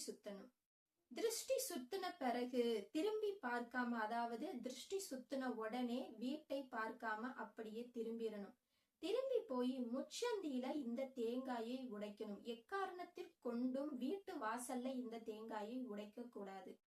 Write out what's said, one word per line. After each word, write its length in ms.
சுத்தணும். 440
திருஷ்டி 480
சுத்தின 460
பிறகு 440
திரும்பி 380
பார்க்காம, 560
அதாவது 460
திருஷ்டி 380
சுத்தின 560
உடனே 420
வீட்டை 420
பார்க்காம 600
அப்படியே 460
திரும்பிடணும். 580
திரும்பி 440
போய் 260
முச்சந்தியில 720
இந்த 340
தேங்காயை 640
உடைக்கணும். 520
எக்காரணத்திற்கொண்டும் 1500
வீட்டு 360
வாசல்ல 500
இந்த 260
தேங்காயை 600
உடைக்க 320
கூடாது. 360